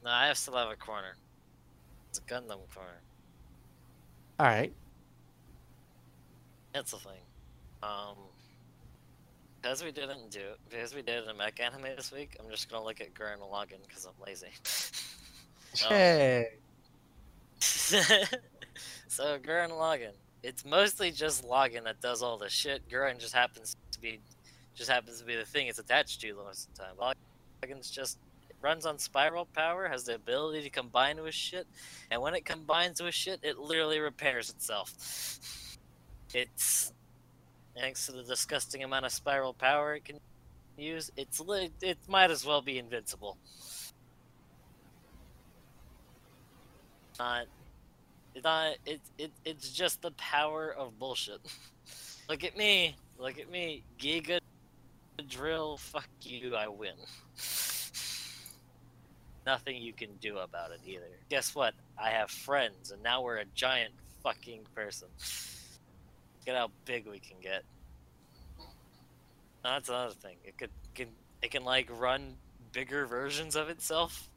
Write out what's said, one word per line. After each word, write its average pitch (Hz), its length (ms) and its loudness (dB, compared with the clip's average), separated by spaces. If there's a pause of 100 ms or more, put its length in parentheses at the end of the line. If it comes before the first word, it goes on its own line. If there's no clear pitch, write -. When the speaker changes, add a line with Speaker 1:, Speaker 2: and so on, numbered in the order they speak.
Speaker 1:
No, 120 80 0
I 131 220 6
still 131 220 -2
have 120 140 2
a 107 60 -6
corner. 98 400 -8 (920)
It's - 100 -8
a - 20 -8
Gundam 120 380 -8 (140)
corner. 90 280 -16 (1400)
Speaker 2:
All 156 60 8
right. 117 280 6 (2000)
Speaker 1:
That's 135 180 -4
the 110 60 -10
thing. 95 240 -16 (640)
Um, 104 320 -6 (1500)
because 135 220 -2
we 165 80 -6
didn't 135 400 -10
do, 98 200 -10 (180)
because 117 260 -8
we 143 60 -8
did 117 260 -2
a 110 60 -10
mech 104 260 -4
anime 120 220 -2 (140)
this 127 160 -10
week, 143 280 -12
I'm 110 100 -16
just 107 200 -6
gonna 110 160 -6
look 110 160 -8
at - 120 -10
Gurren 104 260 -8
Lagann 98 520 -8
'cause - 140 -16
I'm 92 200 -18
lazy. 90 220 -12 (160)
<laughs> - 420 -4 (800)
Um, 220 40 4
Speaker 2:
Hey. 151 580 10 (1120)
Speaker 1:
<laughs> - 80 4 (1400)
So 143 300 0
Gurren 165 340 2
Lagann. 156 420 2 (280)
It's 127 240 -8
mostly 185 460 6
just 147 320 0
Lagann 120 400 4
that 113 180 -4
does 123 220 0
all 120 160 0
the 101 100 -4
shit. 139 400 -2
Gurren 127 300 0
just 113 160 -8
happens 120 400 2 (160)
to - 80 -6
be, 113 200 -8 (540)
just 120 160 -6
happens 117 300 2
to 120 60 -16
be 120 100 -2
the 113 100 -2
thing 139 220 0
it's 117 120 -6
attached - 420 4
to 107 140 -6
most 101 340 -12
of - 60 -20
the 95 80 -14
time. 92 120 -14 (680)
Lagann's 131 280 -10
just, - 260 -6 (320)
it - 120 -20
runs 160 260 2
on 151 100 -2
spiral 160 560 4
power, 170 340 2
has 127 180 -2
the 120 100 0
ability 147 480 0
to 139 80 -8
combine 131 500 4
with 160 140 -6
shit, - 320 -4 (420)
and 117 120 2
when 151 120 2
it 170 120 -2
combines 160 560 2
with 170 120 -2
shit, - 300 -2
it 147 160 -2
literally 156 400 2
repairs 135 500 0
itself. - 460 -6 (1400)
It's... - 600 0 (840)
Thanks 131 320 -2
to 135 60 -10
the 127 100 -10
disgusting 135 600 -2
amount 131 220 0
of 127 60 0
spiral 135 420 0
power 147 420 4
it 151 100 -10
can 147 140 -14 (580)
use, 156 380 -6
it's 135 240 -6
li-, 180 320 -2 (100)
it 185 260 0
might 190 240 10
as 147 140 0
well 147 180 4
be 131 160 -2
invincible. 110 580 -6 (3750)
Not... 120 300 0 (840)
It's 131 120 -12
not, 160 300 4 (100)
it, 151 160 -6 (160)
it, 151 140 -8 (120)
it's 139 300 -8
just 165 280 0
the 170 100 -6
power 156 600 0
of 120 240 -6
bullshit. 117 440 -6 (440)
<laughs> - 440 -16
Look 156 160 -4
at 180 100 -6
me, 196 400 6 (220)
look 127 220 -6
at 160 120 -12
me, 170 320 -4 (160)
Giga 160 400 0 (880)
Drill, 156 480 -4
fuck 143 320 -8 (140)
you, 123 340 -6
I 107 140 0
win. 101 240 -8 (420)
<laughs> - 100 -8 (2000)
Nothing 131 360 0
you 117 100 -8
can 104 200 -10 (100)
do 104 160 -6
about 87 340 -8
it 85 160 -14
either. 90 220 -12 (200)
Guess 135 260 0
what? 123 180 2 (280)
I 110 100 2
have 110 200 2
friends, 123 600 0
and 101 120 -14
now 123 180 2
we're 120 180 -2
a 104 60 -4 (100)
giant 127 380 2 (300)
fucking 117 380 -4 (140)
person. 101 420 -8
Look - 1300 -12
at 127 80 -2
how 120 160 0 (140)
big 120 200 -6
we 104 140 -12
can - 220 -20
get. 95 220 -4 (2000)
Now, 127 80 2
that's 139 160 -4
another 123 240 -2
thing. 92 320 -18
It 95 120 -18
could, 120 140 -10 (240)
can, 123 140 -8 (320)
it 120 100 -2
can, 127 140 -4
like, 127 240 4 (100)
run 131 380 0 (340)
bigger 135 360 -2
versions 143 500 -2
of 156 120 0
itself 165 680 -2